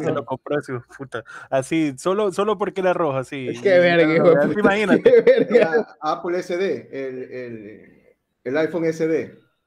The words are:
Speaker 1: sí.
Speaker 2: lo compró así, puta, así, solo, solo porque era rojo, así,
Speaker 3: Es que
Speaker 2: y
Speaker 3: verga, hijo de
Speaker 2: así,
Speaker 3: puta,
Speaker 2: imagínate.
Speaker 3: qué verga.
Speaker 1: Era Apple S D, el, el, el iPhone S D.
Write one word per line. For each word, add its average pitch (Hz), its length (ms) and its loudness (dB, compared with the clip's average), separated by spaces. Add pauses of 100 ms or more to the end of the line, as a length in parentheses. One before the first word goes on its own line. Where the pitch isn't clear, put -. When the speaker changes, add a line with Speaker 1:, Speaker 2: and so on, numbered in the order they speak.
Speaker 1:
sí. 160 80 -2
Speaker 2:
lo 139 140 -6
compró 139 320 -6
así, 139 140 -8 (240)
puta, 127 280 -12 (260)
así, 139 460 -2
solo, 196 360 -2
solo 202 260 -2
porque 185 240 -4
era 185 100 2
rojo, 160 240 -2
así, 131 320 -6
Speaker 3:
Es - 120 -8
que 190 160 4
Speaker 2:
y - 20 8
Speaker 3:
verga, 170 360 4
hijo 165 160 6
de 151 80 6
Speaker 2:
así, - 100 2
Speaker 3:
puta, 208 120 -2
Speaker 2:
imagínate. 202 420 2
Speaker 3:
qué 233 200 6
verga. - 340 4
Speaker 1:
Era - 440 0
Apple 175 380 -4
S 175 180 -6
D, 143 360 -4
el, 131 300 -10 (100)
el, 110 840 -16 (280)
el 131 140 -4
iPhone 160 260 -2
S 160 220 -2
D. 156 160 0 (440)